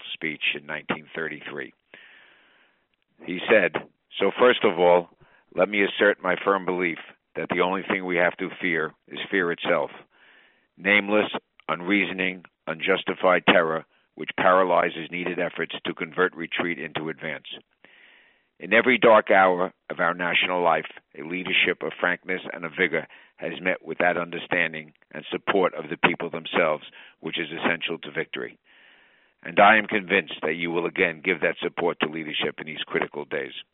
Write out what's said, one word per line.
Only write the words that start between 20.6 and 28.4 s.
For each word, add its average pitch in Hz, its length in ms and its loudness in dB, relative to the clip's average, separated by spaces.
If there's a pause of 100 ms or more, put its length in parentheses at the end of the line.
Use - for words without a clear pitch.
life, 80 280 2 (280)
a 73 60 -12
leadership 90 600 -2
of 78 160 -6
frankness 90 420 -2 (100)
and 85 140 -10
of 80 120 -10
vigor 80 300 0 (300)
has 80 240 -8
met 92 240 -2
with 80 140 -8
that 87 180 2
understanding 82 760 -4 (180)
and 78 180 -14
support 90 460 0
of 78 140 -10
the 80 80 -8 (100)
people 85 220 -4
themselves, 78 540 -2 (360)
which 80 200 -8
is 80 120 -4
essential 82 480 -4
to 76 120 -14
victory. 69 460 -8 (840)